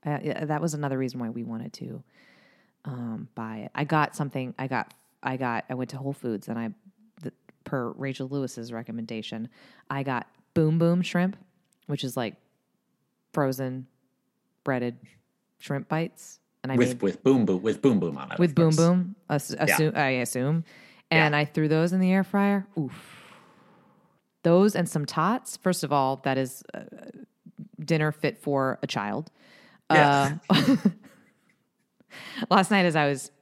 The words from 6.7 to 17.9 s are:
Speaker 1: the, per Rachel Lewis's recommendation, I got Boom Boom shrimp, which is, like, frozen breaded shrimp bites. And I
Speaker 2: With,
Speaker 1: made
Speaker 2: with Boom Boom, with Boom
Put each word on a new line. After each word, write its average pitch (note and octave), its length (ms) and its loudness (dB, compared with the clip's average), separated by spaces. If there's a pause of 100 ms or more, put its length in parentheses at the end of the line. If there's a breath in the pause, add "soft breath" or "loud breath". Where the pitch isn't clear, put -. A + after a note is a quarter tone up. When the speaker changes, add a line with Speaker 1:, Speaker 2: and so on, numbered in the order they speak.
Speaker 1:
the, - 100 -10 (320)
per A#2+ 280 -4
Rachel C3 360 -8
Lewis's B2+ 440 -6
recommendation, A2+ 760 -8 (420 soft breath)
I C#3 120 -4
got C3 240 -4 (280)
Boom D#3+ 240 4
Boom E3+ 240 4
shrimp, F3+ 340 0 (500)
which C#3+ 180 -6
is, B2 120 -6
like, A#2 200 -4 (960)
frozen C3 540 -2 (760)
breaded B2 320 -2 (600)
shrimp - 300 -6
bites. - 520 -6 (220)
And C3 100 -6
I C3 40 0
Speaker 2:
With, B2 120 6
Speaker 1:
made B2 140 -4
Speaker 2:
with F#2+ 200 -2
Boom C3 240 6
Boom, F#2 160 0
with G#2+ 180 0
Boom A#2+ 200 4